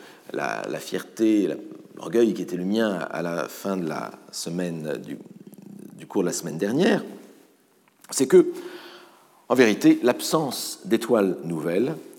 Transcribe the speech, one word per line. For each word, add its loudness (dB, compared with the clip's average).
la, -4
la -6
fierté, 2
la, -2
l'orgueil 2
qui -4
était -6
le -4
mien 0
à -4
la -4
fin -6
de -2
la -6
semaine -6
du, -12
du -18
cours -2
de 0
la -2
semaine -6
dernière, 2
c'est 0
que, 8
en 2
vérité, 6
l'absence 0
d'étoiles 2
nouvelles 0